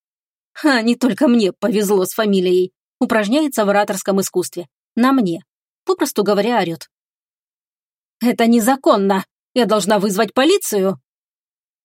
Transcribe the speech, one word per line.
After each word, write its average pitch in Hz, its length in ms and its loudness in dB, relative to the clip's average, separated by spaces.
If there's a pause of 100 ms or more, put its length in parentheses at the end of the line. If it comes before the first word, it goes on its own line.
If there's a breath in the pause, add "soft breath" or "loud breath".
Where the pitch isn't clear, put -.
(640)
А 262 180 2
не 240 140 0
только 254 320 0
мне 220 240 2
повезло 202 520 0
с - 100 -6
фамилией. 185 580 0 (260)
Упражняется 226 640 -2
в 196 40 0
ораторском 202 520 0
искусстве. 175 460 -6 (300)
На 247 160 2
мне. 185 320 -2 (400)
Попросту 320 400 -2
говоря, 208 340 0
орёт. 165 320 -6 (1300)
«Это 233 260 0
незаконно! 226 800 2 (300)
Я 240 120 0
должна 208 320 0
вызвать 202 360 -2
полицию!» 233 680 0 (840)